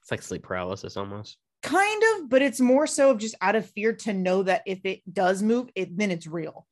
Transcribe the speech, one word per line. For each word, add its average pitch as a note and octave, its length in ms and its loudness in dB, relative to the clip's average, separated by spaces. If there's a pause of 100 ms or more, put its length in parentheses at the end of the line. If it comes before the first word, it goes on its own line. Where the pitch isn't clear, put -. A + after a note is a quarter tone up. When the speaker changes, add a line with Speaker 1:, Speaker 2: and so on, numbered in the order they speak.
Speaker 1:
It's - 80 -10
like A2+ 120 -4
sleep F2+ 220 -10
paralysis F#2 520 -6
almost. G2+ 400 -10 (260)
Speaker 2:
Kind G4+ 400 0 (140)
of, D#4+ 140 -10
but C4 100 6
it's C4+ 200 0
more B3+ 260 4
so C#4 240 4
of A#3+ 80 2
just G#3+ 220 -8
out G3 160 2
of G#3 140 -2
fear G#3+ 260 -2
to A3 180 -4
know F#3 300 2
that F3+ 200 0
if F#3+ 200 -6
it F#3+ 180 -6 (100)
does F#3+ 300 2
move, A#3 320 2
it, F#3 240 -6
then G#3 140 0
it's E3 140 -6
real. D#3+ 460 -10